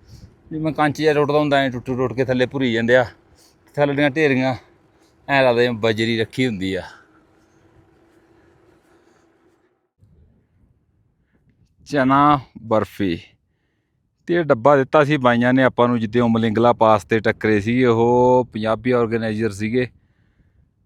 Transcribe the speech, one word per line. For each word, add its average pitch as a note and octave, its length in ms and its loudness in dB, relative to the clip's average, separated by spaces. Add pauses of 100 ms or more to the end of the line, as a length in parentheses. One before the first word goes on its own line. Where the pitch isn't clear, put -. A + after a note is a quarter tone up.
(520)
ਜਿਵੇਂ D#3 220 -6
ਕੰਚ D3 240 -2
ਜਿਹਾ D3+ 160 0
ਟੁੱਟਦਾ D3 260 0
ਹੁੰਦਾ, C#3+ 180 0
ਐਂ C#3 140 0
ਟੁੱਟ A#2+ 140 -12
ਟੁੱਟ B2+ 280 -4
ਕੇ B2+ 120 -2
ਥੱਲੇ B2+ 200 0
ਭੁਰੀ C3 280 -4
ਜਾਂਦੇ A#2 220 2
ਆ। B2 100 2 (720)
ਥੱਲੇ C#3+ 180 -2
ਦੀਆਂ C#3+ 160 0
ਢੇਰੀਆਂ C3 460 0 (760)
ਐਂ C#3 140 2
ਲੱਗਦਾ A#2+ 180 2
ਜਿਵੇਂ B2 160 0
ਬਜਰੀ A2+ 420 -2
ਰੱਖੀ B2+ 280 -4
ਹੁੰਦੀ F#2+ 280 -4
ਆ। F2 80 -6 (4000)
ਚਨਾ C#3+ 540 2 (220)
ਬਰਫੀ G2+ 600 -4 (1040)
ਤੇ F3 60 -2
ਇਹ F3 100 0
ਡੱਬਾ C#3+ 320 2
ਦਿੱਤਾ C#3 280 2
ਸੀ D3 140 0
ਬਾਈਆਂ B2 360 2
ਨੇ C3 100 4
ਆਪਾਂ A#2+ 240 2
ਨੂੰ, A#2+ 120 -2
ਜਿੱਦੇ A2 200 -2
ਉਮਲਿੰਗਲਾ A#2 540 2
ਪਾਸ A2 300 2
'ਤੇ A2+ 160 -2
ਟੱਕਰੇ G#2+ 420 0
ਸੀਗੇ A#2+ 240 -2
ਉਹ B2 680 2
ਪੰਜਾਬੀ A2 380 -4
ਆਰਗੇਨਾਈਜ਼ਰ A2+ 600 -4
ਸੀਗੇ, A2 360 -4 (1000)